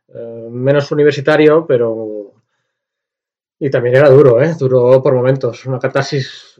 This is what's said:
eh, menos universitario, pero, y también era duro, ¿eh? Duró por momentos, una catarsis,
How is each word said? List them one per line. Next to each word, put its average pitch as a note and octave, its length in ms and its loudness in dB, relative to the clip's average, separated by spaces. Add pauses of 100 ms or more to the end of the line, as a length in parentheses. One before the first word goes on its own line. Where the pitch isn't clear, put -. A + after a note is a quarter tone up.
eh, A#2 420 -16
menos C3+ 420 -2
universitario, D3+ 760 2
pero, A2 680 -4 (1300)
y D3 100 -6
también B2+ 280 0
era C#3+ 120 4
duro, C3 320 6
¿eh? D#3+ 160 -2
Duró B2+ 440 2
por C3+ 120 0
momentos, B2+ 520 -2
una C3 140 -6
catarsis, - 800 -6